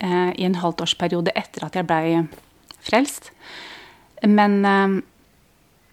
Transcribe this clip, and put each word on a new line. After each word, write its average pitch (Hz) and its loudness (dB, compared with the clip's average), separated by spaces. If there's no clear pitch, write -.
eh, 180 0
i - -4
en 185 2
halvt 175 -4
årsperiode 175 -2
etter - -8
at 156 -12
jeg 180 -2
ble 165 0
frelst. - -2
Men, 208 4
ehm, 196 2